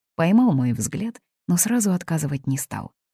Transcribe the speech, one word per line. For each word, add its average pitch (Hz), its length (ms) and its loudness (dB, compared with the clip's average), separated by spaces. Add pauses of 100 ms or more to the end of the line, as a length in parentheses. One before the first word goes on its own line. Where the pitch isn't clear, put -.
(160)
поймал 202 380 4
мой 123 200 2
взгляд, 202 460 -6 (280)
но 175 100 2
сразу 220 340 0
отказывать 151 560 -4
не 135 100 0
стал. - 360 -10 (200)